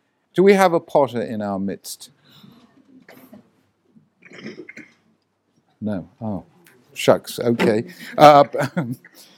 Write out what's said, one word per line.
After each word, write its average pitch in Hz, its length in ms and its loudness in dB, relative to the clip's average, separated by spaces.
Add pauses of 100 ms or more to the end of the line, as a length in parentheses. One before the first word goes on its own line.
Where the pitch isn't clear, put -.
(340)
Do 175 80 0
we 196 120 6
have 190 180 2
a 165 80 0
potter 120 420 -2
in 110 180 -8
our 101 200 -6
midst? - 500 -12 (3750)
No. 101 280 -10 (120)
Oh, 104 240 -10 (500)
shucks. - 440 -2
Okay. 120 540 -4 (260)
Uh, 147 260 8 (300)
<laughs> 156 100 -4 (540)